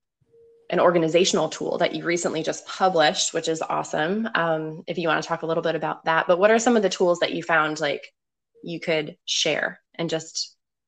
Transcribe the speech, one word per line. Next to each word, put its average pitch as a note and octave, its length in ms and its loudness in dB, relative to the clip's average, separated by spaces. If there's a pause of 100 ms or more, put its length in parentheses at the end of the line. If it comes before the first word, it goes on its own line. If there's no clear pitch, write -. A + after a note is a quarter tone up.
(720)
an F3 100 0
organizational E3 720 4
tool - 280 -4
that - 160 0
you D#3 100 -8
recently E3+ 380 -2
just D#3 240 -6
published, F3+ 680 2
which E3 140 -2
is D#3+ 120 -2
awesome. D#3+ 760 -2
Um, D#3+ 520 -2
if E3+ 100 -6
you E3+ 120 -2
wanna D#3 140 2
talk D#3+ 200 -4
a D#3+ 40 -6
little E3 160 0
bit E3 120 -2
about D#3 320 -4
that, D#3+ 200 2
but F3 120 4
what G3+ 120 6
are A3+ 80 6
some A#3+ 180 4
of G#3+ 60 4
the F#3+ 60 2
tools F3 320 2
that D#3+ 120 0
you E3+ 100 -4
found, D#3 380 0
like, - 340 -4 (500)
you E3 160 -8
could D#3+ 440 -4
share - 560 -2 (140)
and E3 160 -4
just - 460 -6 (320)